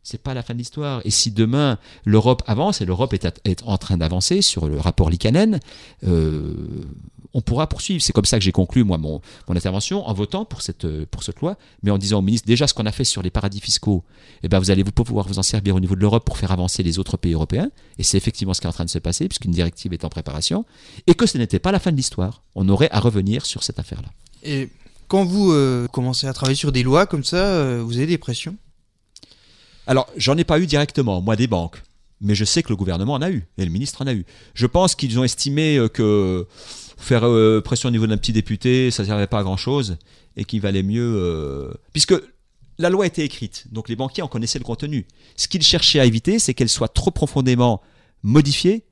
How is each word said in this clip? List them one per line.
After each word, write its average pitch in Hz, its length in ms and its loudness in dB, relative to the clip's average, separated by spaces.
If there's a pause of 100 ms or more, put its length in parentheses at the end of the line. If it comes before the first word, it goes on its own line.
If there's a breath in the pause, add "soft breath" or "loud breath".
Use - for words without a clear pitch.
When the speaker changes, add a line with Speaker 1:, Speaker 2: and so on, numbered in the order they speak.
Speaker 1:
C'est - 200 -14
pas 135 120 -6
la 120 80 -6
fin 117 120 -8
de 120 40 -6
l'histoire. 131 460 -6
Et 110 60 -2
si - 220 0
demain, 117 460 2 (260 loud breath)
l'Europe 107 420 4
avance, 143 340 0
et 101 60 -2
l'Europe 92 260 0
est 98 140 -2
at-, - 180 -4
est 92 200 -2
en 95 120 0
train 90 220 -2
d'avancer 90 420 0
sur - 280 0
le 73 100 -2
rapport 85 320 2
Liikanen, 117 480 2 (480 loud breath)
euh, 78 480 0 (800)
on 135 80 0
pourra 147 260 0
poursuivre. - 320 -4
C'est - 120 -2
comme 104 120 2
ça - 140 2
que 92 60 0
j'ai 92 80 2
conclu, 104 320 2
moi, 92 140 0
mon, 76 220 -6 (280 loud breath)
mon 90 80 0
intervention, 101 500 -4
en 107 80 -4
votant 104 300 -4
pour - 180 -12
cette, - 220 -10
euh, 78 260 -6
pour - 140 -10
cette - 160 -10
loi, 185 180 -4 (240 soft breath)
mais 104 80 2
en 101 80 2
disant 101 220 0
au - 20 0
ministre, 107 240 0
déjà, 117 220 4
ce - 40 0
qu'on 107 140 -4
a 107 60 -2
fait 131 120 -4
sur - 160 -2
les 90 100 -4
paradis 101 280 -2
fiscaux, - 460 0 (400 soft breath)
eh 85 40 -4
ben, 95 120 4
vous 95 100 0
allez 95 140 4
vous 104 80 -2
pouvoir 104 340 0
vous 98 140 -4
en - 20 0
servir 101 320 0
au 92 60 2
niveau 92 160 0
de 92 40 -2
l'Europe 107 240 4
pour - 140 -2
faire 92 140 -2
avancer 90 320 0
les 85 160 0
autres 92 160 -4
pays 85 160 0
européens, 92 380 -2 (280 soft breath)
et 101 60 -4
c'est - 120 2
effectivement 95 380 -2
ce - 60 -4
qui 85 80 -6
est - 20 -2
en - 20 -4
train 85 120 -6
de 85 60 -6
se 82 100 -4
passer, 87 260 -4
puisqu'une - 240 -6
directive 85 420 -2
est 85 120 -8
en 80 40 -6
préparation, 78 560 -4 (440 loud breath)
et 170 60 10
que 233 120 2
ce - 100 0
n'était 110 220 0
pas 185 140 2
la 190 80 2
fin 185 100 0
de 156 60 2
l'histoire. 107 480 -4 (100)
On 98 140 2
aurait 98 240 6
à 104 80 2
revenir 104 440 0
sur - 200 -6
cette - 160 -6
affaire-là. - 280 -10 (360)
Speaker 2:
Et 135 240 -4 (400)
quand 190 160 2
vous, 190 260 4
euh, 131 380 2
commencez 127 400 -2
à 131 40 -6
travailler 135 240 0
sur 143 140 -2
des 127 140 2
lois 151 220 4
comme 147 180 -4
ça, 180 200 0
euh, 139 400 0
vous 117 120 -4
avez 135 100 0
des 165 120 0
pressions ? 160 380 -8 (1300 soft breath)
Speaker 1:
Alors, 131 280 2
j'en 135 200 0
ai 170 80 0
pas 156 140 2
eu 180 80 2
directement, 139 540 0
moi, 107 160 0
des 123 100 2
banques. 87 360 -4 (380)
Mais 101 140 2
je 104 100 0
sais - 180 0
que - 80 -6
le 104 60 0
gouvernement 92 360 -2
en 139 100 -2
a 185 80 -2
eu, 127 160 -4 (120)
et 95 60 -2
le 85 60 -2
ministre 113 320 -6
en 135 40 -4
a 131 80 0
eu. 92 100 -4 (300 loud breath)
Je 123 120 2
pense 175 280 4
qu'ils 120 240 -2
ont 127 60 2
estimé, 143 520 0
euh, 117 120 4
que 98 580 2 (500 loud breath)
faire, 120 280 2
euh, 110 360 6
pression - 300 -4
au - 20 0
niveau 110 140 2
d'un 110 100 0
petit 110 160 -2
député, 123 580 0
ça 107 140 -4
servait 101 220 -2
pas 104 140 -2
à - 20 -2
grand-chose, 95 560 -4 (380 soft breath)
et 98 80 -6
qu'il 110 180 -4
valait 98 200 0
mieux, 113 340 -2
euh, 76 560 -4 (200)
puisque 165 220 2 (640)
la 170 120 0
loi 190 160 2
était 165 180 -4
écrite, - 460 -10
donc 107 200 -10
les 113 60 -4
banquiers 131 260 -6
en 143 60 -8
connaissaient 113 300 -6
le - 60 -10
contenu. 139 420 -6 (300 soft breath)
Ce - 100 -4
qu'ils 170 160 -2
cherchaient - 380 4
à 127 60 8
éviter, 123 320 2
c'est 135 160 0
qu'elle 120 160 0
soit - 180 -2
trop - 220 0
profondément 123 720 2 (400 soft breath)
modifiée 147 680 2